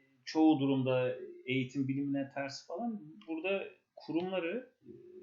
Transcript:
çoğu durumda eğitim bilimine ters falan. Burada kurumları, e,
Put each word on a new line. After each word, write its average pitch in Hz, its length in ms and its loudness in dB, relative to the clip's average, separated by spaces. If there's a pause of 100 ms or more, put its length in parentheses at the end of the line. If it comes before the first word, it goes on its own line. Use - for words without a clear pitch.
(240)
çoğu 156 360 6
durumda 127 560 4 (300)
eğitim 131 420 0
bilimine 139 460 -2
ters 139 320 -6
falan. 214 340 -6 (260)
Burada 170 380 -2 (320)
kurumları, 180 760 -2 (120)
e, - 80 -20 (320)